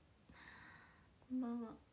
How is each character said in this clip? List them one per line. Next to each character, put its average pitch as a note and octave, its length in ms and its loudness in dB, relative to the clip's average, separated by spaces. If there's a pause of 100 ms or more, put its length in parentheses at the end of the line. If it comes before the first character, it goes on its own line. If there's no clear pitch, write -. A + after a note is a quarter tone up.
(1300)
こ B3+ 60 2
ん B3+ 60 8
ば A#3+ 80 6
ん A#3 140 4
は。 A3 80 0 (220)